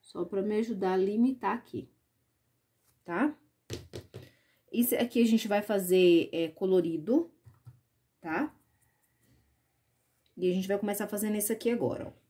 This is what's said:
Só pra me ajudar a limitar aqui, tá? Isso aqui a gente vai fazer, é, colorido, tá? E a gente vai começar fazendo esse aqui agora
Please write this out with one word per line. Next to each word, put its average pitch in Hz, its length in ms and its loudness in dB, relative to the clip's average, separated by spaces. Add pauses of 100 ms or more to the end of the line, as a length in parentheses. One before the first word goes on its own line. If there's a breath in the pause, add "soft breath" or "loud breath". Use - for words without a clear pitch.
Só 175 240 -8
pra 196 160 -4
me 214 140 -2
ajudar 196 380 -2
a 185 40 2
limitar 214 580 0
aqui, - 320 -12 (1160)
tá? 226 340 -2 (1300 loud breath)
Isso 240 240 0
aqui 240 260 0
a 233 40 6
gente 220 220 2
vai 208 140 2
fazer, 180 720 4
é, 165 140 -2
colorido, 185 840 0 (880)
tá? 180 320 -4 (1800)
E 180 140 0
a 180 40 0
gente 185 140 -2
vai 202 120 0
começar 208 280 -4
fazendo 214 280 -2
esse 208 180 -2
aqui 233 160 -2
agora - 420 -4 (180)